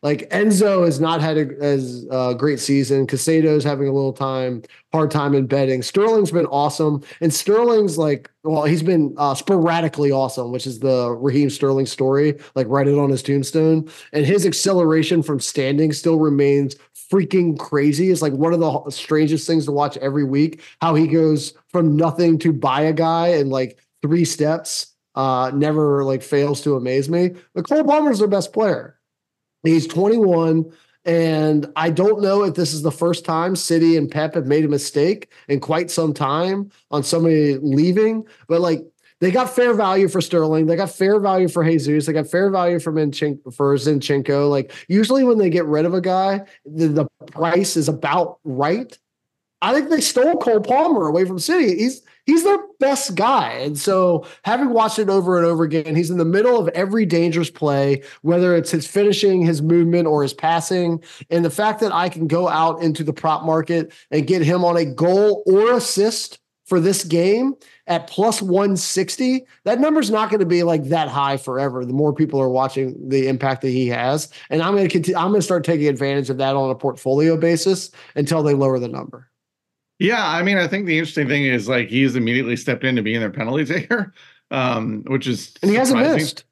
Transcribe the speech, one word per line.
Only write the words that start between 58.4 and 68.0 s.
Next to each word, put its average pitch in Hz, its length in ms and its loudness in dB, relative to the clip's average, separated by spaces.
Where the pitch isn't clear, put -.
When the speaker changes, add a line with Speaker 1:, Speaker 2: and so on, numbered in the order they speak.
Speaker 1:
it's 165 160 0
his 156 160 -4
finishing, 196 540 2
his 165 220 2
movement, 170 440 2
or 151 160 2
his 135 120 -4
passing. 165 680 -2
And 170 160 2
the - 40 0
fact 214 300 -2
that 214 140 0
I 180 160 0
can 165 160 -6
go 165 200 0
out 160 360 0
into 160 200 -2
the 147 120 -4
prop 156 300 -2
market 160 460 0
and 143 160 0
get 175 160 2
him 175 240 2
on 170 100 2
a 170 80 2
goal 180 600 2
or 208 260 4
assist 226 680 -2
for 185 120 2
this 185 240 0
game 196 520 0
at 170 200 -2